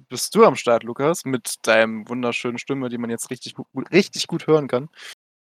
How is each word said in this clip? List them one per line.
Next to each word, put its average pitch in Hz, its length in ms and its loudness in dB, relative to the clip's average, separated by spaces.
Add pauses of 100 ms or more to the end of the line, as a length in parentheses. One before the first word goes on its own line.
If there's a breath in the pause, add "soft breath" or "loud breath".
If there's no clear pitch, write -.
Bist - 260 -6
du 220 100 8
am 170 120 6
Start, 117 260 2
Lukas, 135 420 -2
mit - 400 -6
deinem 110 440 2
wunderschönen 120 500 -4
Stimme, 135 300 -4
die 120 100 -6
man 117 100 -4
jetzt 117 220 -6
richtig - 240 -12
gu-, 135 180 -14
gu-, 131 200 -6
richtig - 340 0
gut - 220 -8
hören 151 180 4
kann? 127 220 -2 (600 loud breath)